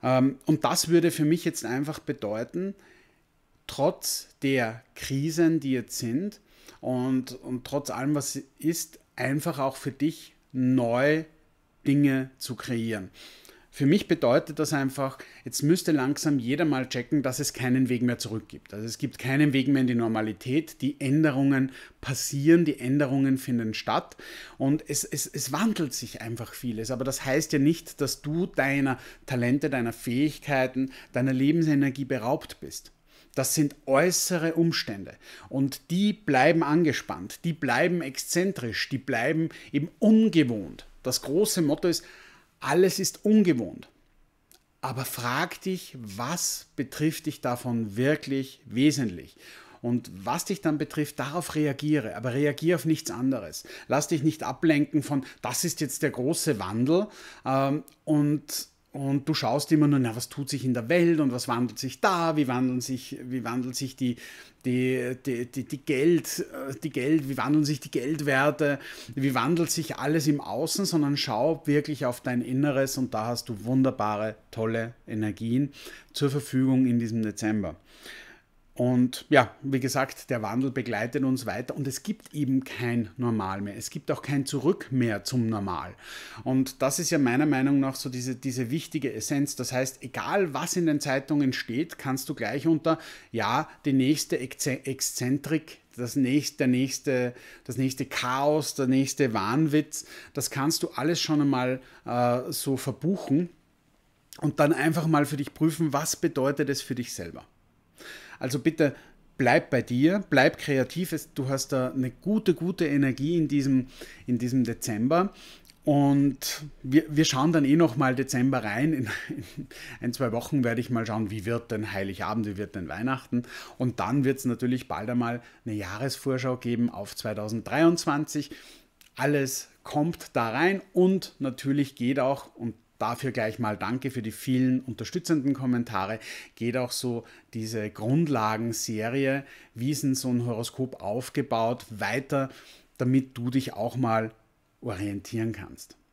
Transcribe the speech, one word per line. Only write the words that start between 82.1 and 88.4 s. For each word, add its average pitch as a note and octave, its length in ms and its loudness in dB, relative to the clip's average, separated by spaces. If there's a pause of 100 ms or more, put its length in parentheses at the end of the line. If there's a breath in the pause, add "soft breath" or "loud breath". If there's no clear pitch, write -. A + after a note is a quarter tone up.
eben C3+ 320 0
kein A#2+ 540 -2
Normal G#2 420 0
mehr. G2+ 160 -8
Es A#2+ 140 -10
gibt - 200 -10
auch C#3 120 -2
kein C#3+ 240 -2
Zurück C#3+ 440 0
mehr A#2 340 0
zum A#2+ 220 0
Normal. F#2+ 480 -4 (480 loud breath)
Und C3 380 0
das C#3 180 0
ist E3+ 120 -2
ja E3 80 2
meiner C3 260 4
Meinung C#3 360 2
nach C3 160 -2
so - 120 -8
diese, B2+ 260 -6
diese B2+ 360 -4